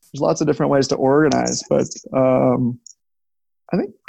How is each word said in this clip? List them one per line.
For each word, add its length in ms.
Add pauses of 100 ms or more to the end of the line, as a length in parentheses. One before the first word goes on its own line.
(120)
there's 80
lots 200
of 60
different 240
ways 180
to 60
organize, 720
but, 200 (280)
um, 640 (960)
I 40
think 180 (140)